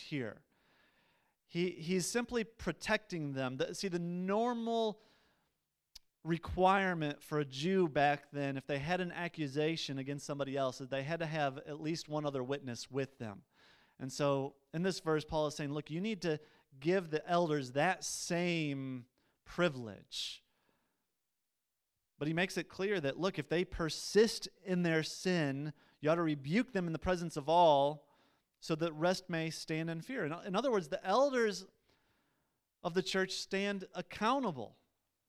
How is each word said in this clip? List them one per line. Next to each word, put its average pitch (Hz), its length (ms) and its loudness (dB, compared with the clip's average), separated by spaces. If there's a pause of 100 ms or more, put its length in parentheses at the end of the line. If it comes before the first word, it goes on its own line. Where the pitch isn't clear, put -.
here. 127 320 -6 (1080)
He, 175 220 -2
he's 175 380 -2
simply 240 360 -2
protecting 170 920 -4
them. 131 240 -2
The, 165 180 -2
see, 202 140 -4
the 175 100 -2
normal 220 1000 0 (1300)
requirement 175 960 2
for 151 160 -2
a 147 60 2
Jew 165 420 2
back 143 460 4
then, 139 240 -2
if 131 100 -10
they 143 120 0
had 175 200 0
an 175 140 -4
accusation 151 840 -2
against 139 280 -6
somebody 139 320 -4
else, 131 220 0
that 135 100 -10
they 135 140 -2
had 165 180 -4
to 165 40 -4
have 147 340 0
at 151 200 -10
least 156 300 -4
one 151 160 -2
other 139 180 -2
witness 127 480 -6
with 131 260 -4
them. 104 240 -10 (580)
And 131 120 -8
so 139 440 0 (180)
in 160 100 -2
this 190 160 0
verse, 156 240 2
Paul 151 240 0
is 139 80 -6
saying, 143 160 -4
"Look, 151 180 -6
you 160 120 -4
need 208 220 -4
to 156 160 0 (420)
give 175 280 2
the 151 180 -2
elders 156 440 2
that 165 320 2
same 147 1040 -2 (400)
privilege." 123 1000 -4 (1800)
But 147 80 -2
he 160 60 0
makes 185 240 0
it 170 100 -4
clear 196 320 -2
that, 139 200 0
look, 180 200 0
if 139 80 -4
they 175 160 2
persist - 840 2 (160)
in 180 180 2
their 160 200 4
sin, 151 680 0 (300)
you 147 80 2
ought 165 60 6
to 170 80 2
rebuke 156 500 0
them 180 140 0
in 165 60 -2
the 170 60 -4
presence 175 380 -2
of 139 100 -6
all 151 580 6 (540)
so - 160 -2
that 165 180 0
rest 175 360 0
may 160 200 -2
stand 160 400 -4
in 165 120 -6
fear. 247 240 -6
In, 147 80 -4 (120)
in 185 100 -2
other 254 160 2
words, 185 180 2
the 185 160 -4
elders 220 600 4 (1200)
of 170 120 -2
the 175 80 4
church 185 300 0
stand 202 600 -4
accountable, 202 800 -2 (540)